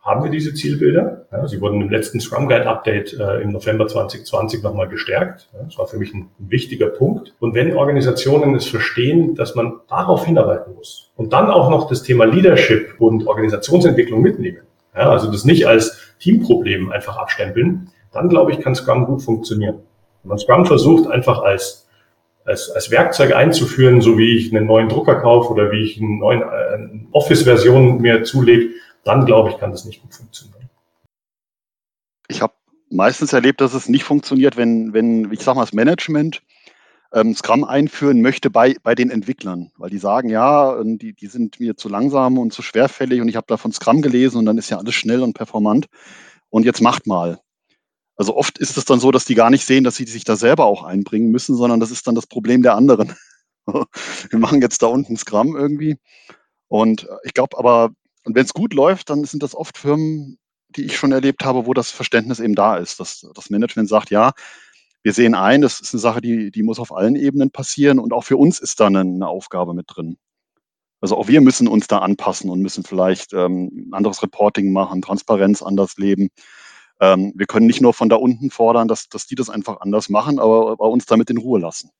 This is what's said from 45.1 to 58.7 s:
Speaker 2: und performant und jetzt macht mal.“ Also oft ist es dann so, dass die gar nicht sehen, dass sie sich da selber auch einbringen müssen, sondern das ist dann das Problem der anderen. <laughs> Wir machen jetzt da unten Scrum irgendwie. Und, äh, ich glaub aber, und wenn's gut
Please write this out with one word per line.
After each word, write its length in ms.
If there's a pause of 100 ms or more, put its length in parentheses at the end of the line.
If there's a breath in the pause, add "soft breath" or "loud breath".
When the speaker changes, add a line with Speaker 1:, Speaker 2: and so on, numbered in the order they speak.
Speaker 2:
und 120
performant 520 (640 soft breath)
und 140
jetzt 180
macht 240
mal.“ 320 (760)
Also 200
oft 220
ist 180
es 100
dann 120
so, 140
dass 120
die 120
gar 140
nicht 160
sehen, 180
dass 100
sie 100
sich 200
da 100
selber 300
auch 180
einbringen 480
müssen, 240
sondern 240
das 140
ist 160
dann 80
das 100
Problem 360
der 120
anderen. 400 (520 soft breath)
<laughs> 0
Wir 760
machen 200
jetzt 220
da 60
unten 280
Scrum 380
irgendwie. 440 (680 soft breath)
Und, 380
äh, 180
ich 120
glaub 220
aber, 340 (340)
und 100
wenn's 180
gut 220